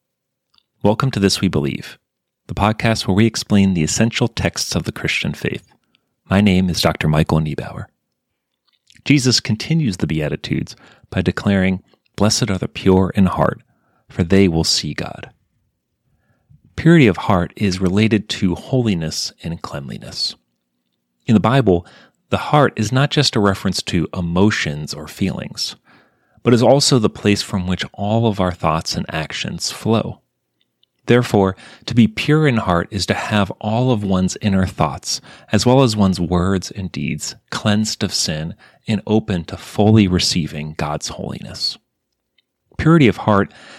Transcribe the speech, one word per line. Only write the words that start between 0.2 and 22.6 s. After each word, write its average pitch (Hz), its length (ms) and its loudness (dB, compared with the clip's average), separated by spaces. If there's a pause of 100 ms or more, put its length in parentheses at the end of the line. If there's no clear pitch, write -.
Welcome 107 300 0
to 101 80 -4
This 98 200 2
We 98 80 2
Believe, 71 500 -6 (500)
the - 60 -8
podcast 107 540 0
where 95 60 2
we 107 100 4
explain 101 480 2
the 85 100 0
essential 113 460 0
texts - 480 -4
of 78 80 -2
the - 80 -8
Christian - 400 -6
faith. - 400 -10 (560)
My 98 140 4
name 92 260 4
is 85 140 -2
Doctor 80 260 0
Michael 78 320 2
Niebauer. - 460 -8 (1200)
Jesus 127 340 4
continues 123 560 -2
the 92 100 -4
Beatitudes 78 680 -4 (320)
by 95 140 -2
declaring, 95 600 0 (320)
"Blessed 107 360 0
are 92 80 -2
the - 100 -6
pure 92 460 2
in 98 100 4
heart, - 380 0 (480)
for - 120 -2
they 95 260 4
will 80 160 0
see - 280 -4
God." - 380 -12 (1500)
Purity 160 300 6
of 95 100 4
heart 87 400 0
is 92 240 -2
related 101 480 0
to 90 260 -2
holiness 98 760 -4 (100)
and 82 200 -10
cleanliness. - 760 -10 (880)
In - 80 0
the 104 80 6
Bible, 107 460 2 (420)
the 98 80 -2
heart 147 400 2